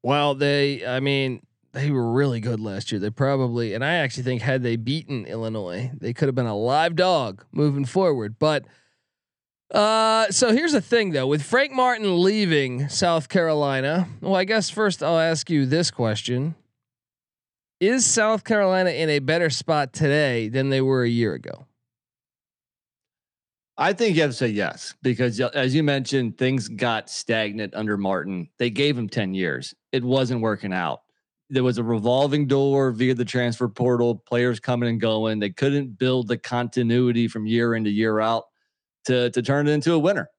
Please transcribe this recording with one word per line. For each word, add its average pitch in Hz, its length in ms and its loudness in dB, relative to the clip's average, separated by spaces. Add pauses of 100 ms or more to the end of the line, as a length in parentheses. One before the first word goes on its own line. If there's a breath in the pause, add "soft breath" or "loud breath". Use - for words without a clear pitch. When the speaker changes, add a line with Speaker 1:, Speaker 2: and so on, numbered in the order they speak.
Speaker 1:
Well, 143 320 2
they, 143 500 0
I 127 140 -2
mean, 135 460 -2 (280)
they 143 180 -2
were 120 200 0
really 127 280 0
good 113 200 -4
last 98 320 -6
year. 107 80 -2
They 104 100 -2
probably, 120 640 -2
and 117 100 -4
I 160 120 0
actually 131 280 -2
think 123 180 -2
had 131 220 0
they 117 140 0
beaten 127 480 -6
Illinois, 110 720 -6
they 120 160 -6
could 139 140 0
have 139 80 0
been 127 100 0
a 107 100 -4
live 147 400 0
dog 156 560 0
moving 143 320 0
forward. 131 560 0
But, 151 260 2 (1080 soft breath)
uh, 220 580 2
so 226 220 2
here's 311 180 0
the 254 100 2
thing, 220 300 0
though. 135 160 -2
With 147 140 0
Frank 262 320 0
Martin 220 480 0
leaving 156 680 0
South 165 400 0
Carolina, 151 800 0 (140)
well, 190 140 0
I 185 100 2
guess 214 240 0
first 202 340 -2
I'll 165 160 2
ask 160 300 0
you 147 160 2
this 156 260 0
question. 123 640 -2 (1200)
Is 233 260 4
South 214 380 2
Carolina 185 480 2
in 156 180 0
a 147 100 2
better 160 300 2
spot 143 440 -2
today 139 540 2
than 131 220 0
they 135 100 2
were 131 240 2
a 120 60 2
year 117 240 2
ago? 50 340 -12 (2000)
Speaker 2:
I 170 140 4
think 196 220 2
you 160 80 4
have 143 80 2
to 123 60 -8
say 127 100 0
yes, 101 560 -4
because 120 360 0
y-, 123 140 0
as 131 220 0
you 160 80 4
mentioned, 135 560 0
things 131 280 0
got 110 440 -4
stagnant 107 640 -4
under 107 200 -2
Martin. 95 640 -4
They 120 140 -2
gave 139 260 0
him 113 100 -4
ten 95 280 -4
years. 80 400 -4 (160)
It 131 120 -2
wasn't 127 380 0
working 104 320 -2
out. 85 280 -4 (500)
There 127 120 0
was 123 140 2
a 120 60 -2
revolving 131 640 2
door 139 440 2
via 127 220 0
the 120 100 -2
transfer 120 440 -2
portal, 120 480 2
players 120 440 -2
coming 120 300 -2
and 117 100 -2
going. 110 380 0
They 104 140 -2
couldn't 135 480 -2
build 127 280 0
the 117 120 -2
continuity 120 880 0
from 110 180 -6
year 117 300 0
in 110 80 -2
to 104 80 0
year 107 280 0
out 113 260 0 (600)
to, 123 240 2
to 123 140 -2
turn 143 240 2
it 147 40 2
into 151 220 2
a 165 60 4
winner. 160 400 0